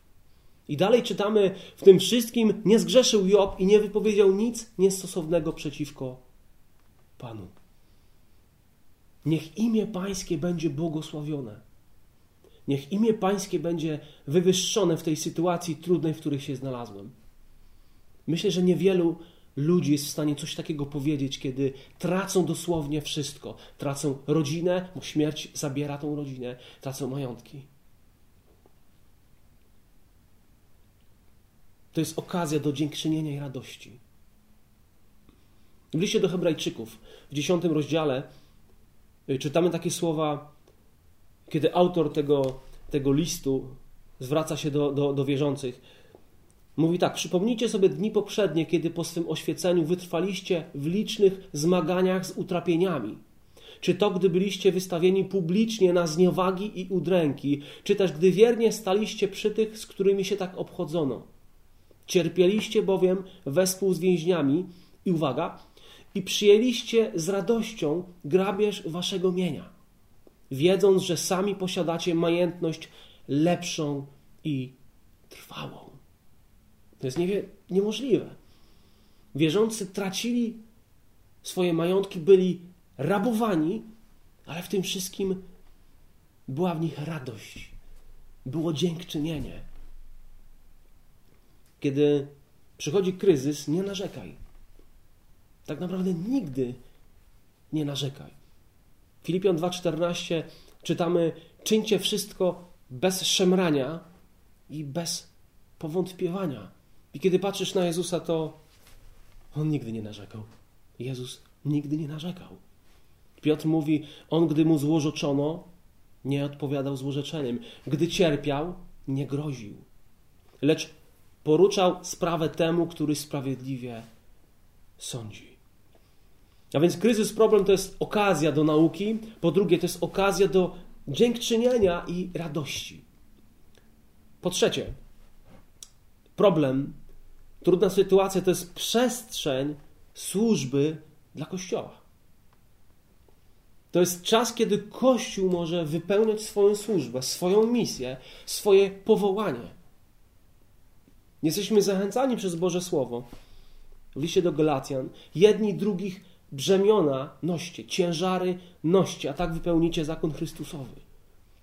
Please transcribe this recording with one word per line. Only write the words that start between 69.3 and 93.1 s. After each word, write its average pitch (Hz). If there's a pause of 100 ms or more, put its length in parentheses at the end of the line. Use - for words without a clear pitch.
mienia, 175 (800)
wiedząc, 185
że 175
sami 190
posiadacie 175
majętność 170 (400)
lepszą 147 (380)
i 131 (560)
trwałą”. - (1080)
To 135
jest 131
niewie-, 185 (220)
niemożliwe. 202 (1000)
Wierzący 185
tracili 220 (840)
swoje 180
majątki, 180
byli 185 (380)
rabowani, 196 (640)
ale 165
w -
tym 190
wszystkim 190 (1080)
była 170
w 156
nich 160
radość, 135 (760)
było 156
dziękczynienie. 151 (2250)
Kiedy 147 (520)
przychodzi 180